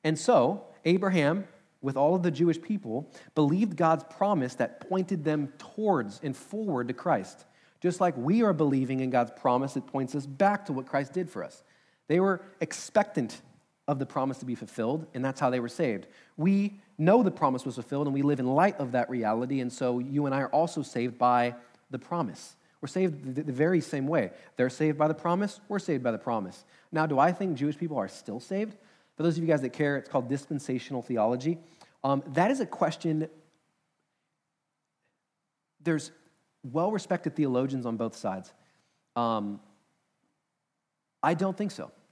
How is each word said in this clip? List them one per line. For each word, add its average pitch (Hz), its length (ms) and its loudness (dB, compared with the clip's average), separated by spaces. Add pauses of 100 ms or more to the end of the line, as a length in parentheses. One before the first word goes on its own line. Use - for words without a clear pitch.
And 156 140 2
so, 180 480 4 (180)
Abraham, 180 640 2 (320)
with 135 160 -2
all 147 200 4
of 175 80 0
the 175 80 2
Jewish 165 280 2
people, 151 520 -6 (240)
believed 165 420 2
God's 165 280 4
promise 170 500 0
that - 340 -2
pointed 185 340 -2
them 151 360 -2
towards 156 640 -2
and 120 120 -4
forward 175 520 -4
to 127 80 -6
Christ. - 500 -2 (340)
Just 175 200 -2
like 175 160 2
we 165 280 2
are 202 100 4
believing 135 460 2
in 131 100 0
God's 120 220 2
promise 135 420 0
that 131 140 -6
points 131 260 -4
us 139 140 -6
back 196 400 0
to 147 60 -4
what 131 120 -4
Christ 143 280 -4
did 180 140 -4
for 90 160 -8
us. - 200 -14 (440)
They 165 120 4
were 190 240 2 (160)
expectant - 840 -2 (460)
of 147 100 -2
the 135 80 -4
promise 135 320 -4
to - 80 -14
be 123 80 -4
fulfilled, 120 600 -4
and 127 100 -4
that's 135 140 -4
how 135 100 2
they 127 100 0
were 120 80 -4
saved. 113 380 -2 (320)
We 196 420 2 (200)
know 202 240 6
the 185 80 2
promise 131 340 0
was 127 80 -6
fulfilled, 143 320 -4
and 139 80 -2
we 139 80 0
live 143 180 4
in 127 60 -2
light 165 320 4
of 127 140 -4
that 123 180 0
reality, 123 520 0
and 120 120 -6
so 123 240 -2
you 139 300 -2
and 135 80 0
I 139 60 0
are 131 80 -4
also 160 340 0
saved 120 340 -4
by 123 380 4 (340)
the - 80 -8
promise. 139 580 -6 (260)
We're 147 60 -8
saved 147 460 -2
the, 143 80 -4
the 147 100 -4
very 156 300 2
same 135 240 -4
way. 143 240 0 (280)
They're 131 120 2
saved 151 300 0
by 151 80 4
the 156 80 0
promise, 185 520 -2
we're 202 120 -4
saved 139 240 -2
by 120 80 2
the 107 80 -4
promise. 104 440 -4 (280)
Now, 156 160 0
do 143 100 2
I 156 140 6
think 175 260 -2
Jewish 147 220 -2
people 151 180 -4
are 98 100 -2
still 113 320 -10
saved? 208 380 -6 (400)
For 151 60 -2
those 165 140 2
of 165 60 -2
you 165 60 0
guys 151 120 4
that 127 120 -4
care, 143 240 0
it's - 100 -8
called 123 220 -2
dispensational 135 720 -4
theology. 127 560 0 (460)
Um, 139 240 2
that 170 240 2
is 269 80 0
a 190 80 -2
question. 156 600 0 (2500)
There's 160 280 0 (520)
well-respected 160 720 -2
theologians 131 520 0
on 113 100 -2
both 113 180 -4
sides. 95 380 -6 (640)
Um, 107 440 -2 (1600)
I 156 100 4
don't 185 240 -2
think 208 140 -4
so. - 200 -12 (200)